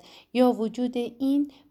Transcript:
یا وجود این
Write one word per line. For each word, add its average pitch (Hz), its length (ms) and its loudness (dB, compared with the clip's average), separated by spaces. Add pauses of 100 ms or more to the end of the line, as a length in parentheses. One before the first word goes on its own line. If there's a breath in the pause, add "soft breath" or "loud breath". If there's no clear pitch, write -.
(340 loud breath)
یا 247 180 4
وجود 233 460 -4
این 269 540 -2 (200 loud breath)